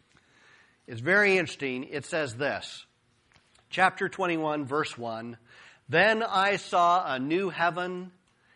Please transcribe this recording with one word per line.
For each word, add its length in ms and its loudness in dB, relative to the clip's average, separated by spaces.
it's 140 -10
very 360 4
interesting. 480 -4
It 200 -8
says 300 -4
this, 500 -4
chapter 400 2
twenty-one, 560 -2
verse 320 -2
one, 400 -8
"Then 360 4
I 320 2
saw 580 2
a 60 -2
new 300 -2
heaven 640 -4